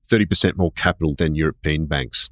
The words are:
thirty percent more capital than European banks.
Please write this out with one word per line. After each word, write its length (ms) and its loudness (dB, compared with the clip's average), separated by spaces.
thirty 200 2
percent 320 2
more 140 0
capital 440 -2
than 180 0
European 520 -2
banks. 460 -2